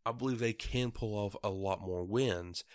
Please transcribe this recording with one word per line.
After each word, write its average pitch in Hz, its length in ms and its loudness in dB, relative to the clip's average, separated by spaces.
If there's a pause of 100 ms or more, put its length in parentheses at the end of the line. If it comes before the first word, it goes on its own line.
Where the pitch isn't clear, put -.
I 117 60 0
believe 123 260 0
they 117 140 2
can 123 400 0
pull 107 240 -2
off 104 260 0
a 101 80 0
lot 95 300 0
more 90 240 -2
wins. 92 580 2 (120)